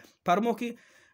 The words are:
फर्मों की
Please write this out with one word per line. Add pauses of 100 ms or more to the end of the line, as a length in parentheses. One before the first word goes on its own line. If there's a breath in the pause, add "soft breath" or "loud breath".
(280 loud breath)
फर्मों
की (380 soft breath)